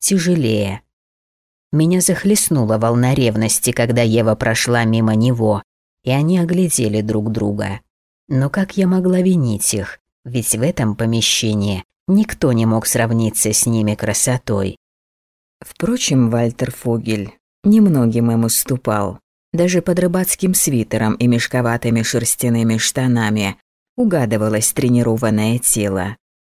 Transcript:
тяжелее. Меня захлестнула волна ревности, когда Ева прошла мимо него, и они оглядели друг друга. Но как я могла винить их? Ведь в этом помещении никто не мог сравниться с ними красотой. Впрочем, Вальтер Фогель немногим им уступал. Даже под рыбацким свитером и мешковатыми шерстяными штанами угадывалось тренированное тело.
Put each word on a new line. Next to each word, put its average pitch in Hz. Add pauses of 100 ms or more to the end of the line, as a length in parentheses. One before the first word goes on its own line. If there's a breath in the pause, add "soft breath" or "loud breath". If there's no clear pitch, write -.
тяжелее. 120 (880)
Меня 165
захлестнула 160
волна 120
ревности, 110
когда 120
Ева 110
прошла 117
мимо 113
него, 110 (400)
и 127
они 151
оглядели 165
друг 107
друга. 104 (480)
Но 135
как 190
я 196
могла 185
винить 160
их? 98 (260)
Ведь 120
в 110
этом 131
помещении 107 (240)
никто 190
не 113
мог 110
сравниться 113
с -
ними 107
красотой. 107 (840)
Впрочем, 147
Вальтер 117
Фогель 110 (320)
немногим 135
им 117
уступал. 113 (340)
Даже 175
под 175
рыбацким 185
свитером 110
и -
мешковатыми 117
шерстяными 117
штанами 110 (380)
угадывалось 110
тренированное 117
тело. 101 (400)